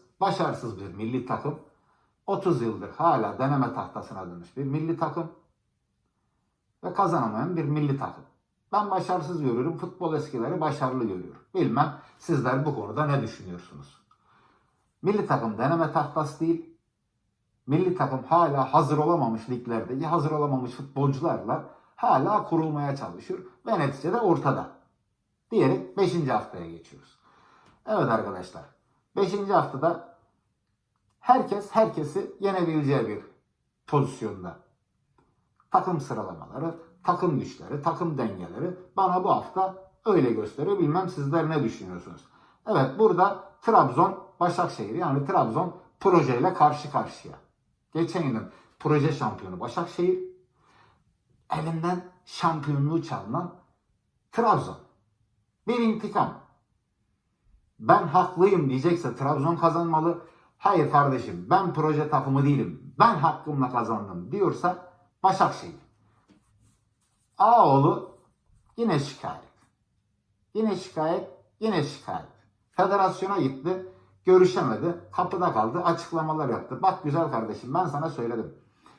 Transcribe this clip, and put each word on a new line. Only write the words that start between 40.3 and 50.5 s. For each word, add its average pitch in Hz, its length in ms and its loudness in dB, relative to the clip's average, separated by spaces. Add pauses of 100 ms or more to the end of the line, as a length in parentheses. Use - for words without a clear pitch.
gösteriyor. 151 460 -2
Bilmem 175 300 2
sizler 151 420 -2
ne 151 120 0
düşünüyorsunuz? 92 640 -8 (420)
Evet, 185 320 0
burada 196 460 4 (180)
Trabzon, 165 640 4 (160)
Başakşehir, 131 540 -2
yani 139 320 0
Trabzon 151 500 0 (240)
projeyle 160 540 4
karşı - 380 2
karşıya. - 420 -6 (580)
Geçen 165 300 -2
yılın 117 280 -4 (280)
proje 147 340 2
şampiyonu 98 480 -6
Başakşehir, 175 580 0 (1300)